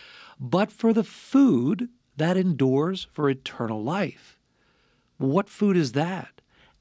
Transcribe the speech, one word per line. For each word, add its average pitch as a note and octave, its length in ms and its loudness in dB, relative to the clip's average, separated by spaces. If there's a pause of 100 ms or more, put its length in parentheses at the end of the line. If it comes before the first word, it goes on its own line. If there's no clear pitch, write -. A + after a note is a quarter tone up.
(380)
"But F3 320 -2
for A3+ 220 0
the G#3+ 120 2
food G#3+ 840 0 (280)
that E3 200 0
endures D#3 760 0
for D3 160 0
eternal A#2 540 -4
life." E3 560 -6 (760)
What D3 320 0
food G3+ 280 0
is C#3+ 160 0
that? E3+ 480 -4 (400)